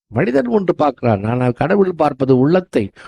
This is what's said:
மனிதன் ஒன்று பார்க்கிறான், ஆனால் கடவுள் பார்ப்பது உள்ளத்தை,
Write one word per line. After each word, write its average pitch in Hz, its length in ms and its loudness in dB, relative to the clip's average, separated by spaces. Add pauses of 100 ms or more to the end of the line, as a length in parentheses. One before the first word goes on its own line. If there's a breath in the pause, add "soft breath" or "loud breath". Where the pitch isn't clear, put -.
(120)
மனிதன் 240 400 0
ஒன்று 190 240 0
பார்க்கிறான், 120 500 0
ஆனால் 123 320 -2
கடவுள் 185 380 0
பார்ப்பது 135 420 0
உள்ளத்தை, 147 480 0 (220 loud breath)